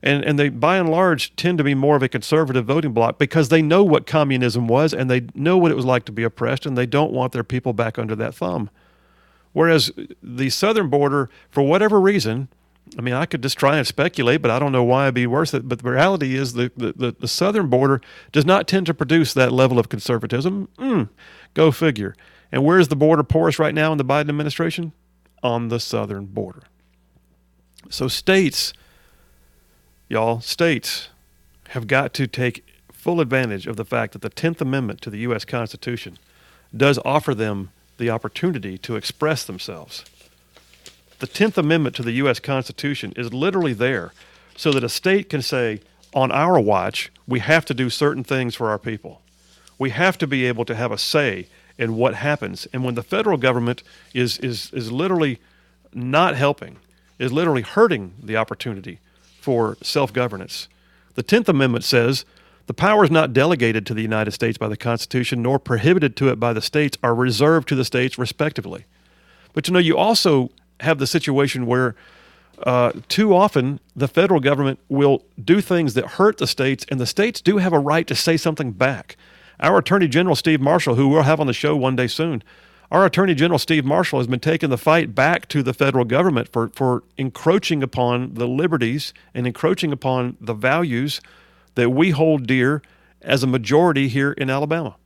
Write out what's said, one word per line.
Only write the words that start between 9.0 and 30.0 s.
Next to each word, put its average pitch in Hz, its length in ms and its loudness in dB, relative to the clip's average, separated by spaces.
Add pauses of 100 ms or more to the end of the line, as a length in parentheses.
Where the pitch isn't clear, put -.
Whereas 160 360 2 (320)
the 127 280 -6
southern 208 380 0
border, 143 420 0 (200)
for 143 120 0
whatever 196 360 4
reason, 147 500 2 (500)
I - 20 -10
mean, 123 140 -4
I 151 120 -2
could 131 160 -6
just 131 140 -4
try 143 220 2
and 131 80 0
speculate, 143 560 0
but 120 80 2
I 117 80 0
don't 139 140 0
know 127 100 4
why 127 220 4
it'd 135 100 0
be 123 120 0
worth 147 280 -2
it. 127 120 -4
But 123 120 -4
the 123 120 -4
reality 143 440 2
is 131 180 -4
the, 123 240 -2
the, 117 160 -4
the, 120 280 -6
the 117 80 -6
southern 196 400 0
border 131 340 2 (300)
does 147 120 4
not 185 240 4
tend 190 180 0
to 165 60 -2
produce 151 400 2
that 127 180 4
level 127 280 4
of 110 100 0
conservatism. 127 880 -4
Mm, 226 320 -2 (460)
go 160 160 6
figure. 117 440 -2 (360)
And 131 140 0
where's 170 240 6
the 147 80 0
border 151 260 4
porous 160 360 0
right 151 140 2
now 156 200 0
in 151 60 -2
the 139 60 -2
Biden 147 240 0
administration? 151 640 -4 (500)
On 117 260 -2
the 117 120 -4
southern 104 460 -6
border. 95 380 -10 (1200)
So 131 200 -6
states, - 680 0 (1300)